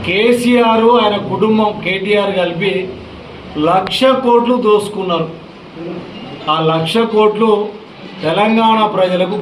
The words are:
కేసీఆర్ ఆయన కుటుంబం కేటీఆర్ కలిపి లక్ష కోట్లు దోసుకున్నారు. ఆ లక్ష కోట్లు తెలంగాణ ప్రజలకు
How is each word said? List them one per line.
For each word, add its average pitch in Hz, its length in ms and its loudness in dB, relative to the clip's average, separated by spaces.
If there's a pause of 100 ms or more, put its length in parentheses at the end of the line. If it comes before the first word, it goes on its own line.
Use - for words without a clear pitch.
కేసీఆర్ 233 800 2 (120)
ఆయన 208 180 2 (160)
కుటుంబం 214 380 2 (140)
కేటీఆర్ 196 540 0
కలిపి 180 360 -2 (960)
లక్ష 190 300 -2 (240)
కోట్లు 240 300 4 (140)
దోసుకున్నారు. 180 600 0 (1200)
ఆ 156 40 0 (160)
లక్ష 165 240 -2 (180)
కోట్లు 214 360 2 (720)
తెలంగాణ 220 560 2 (160)
ప్రజలకు 180 480 0